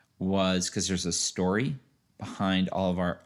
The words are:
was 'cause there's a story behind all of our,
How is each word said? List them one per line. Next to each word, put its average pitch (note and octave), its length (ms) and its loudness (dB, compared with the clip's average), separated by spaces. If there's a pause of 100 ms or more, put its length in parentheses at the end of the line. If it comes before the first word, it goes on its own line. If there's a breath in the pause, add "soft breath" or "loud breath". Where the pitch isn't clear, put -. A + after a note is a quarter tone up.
(180 soft breath)
was F#2 500 2
'cause F2+ 180 -2
there's F2+ 200 -2
a E2+ 60 0
story G#2 640 0 (420)
behind F#2+ 500 0
all F#2+ 220 0
of F2+ 80 0
our, F2 260 0